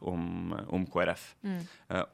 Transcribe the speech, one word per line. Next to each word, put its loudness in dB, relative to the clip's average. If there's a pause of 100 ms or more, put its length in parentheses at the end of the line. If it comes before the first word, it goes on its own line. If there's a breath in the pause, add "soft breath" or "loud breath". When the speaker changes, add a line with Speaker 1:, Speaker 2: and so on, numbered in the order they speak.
Speaker 1:
om, 0 (180)
om 2
K 2
R 6
F. -6 (100)
Speaker 2:
Mm. -2 (240 loud breath)
Speaker 1:
Eh, 2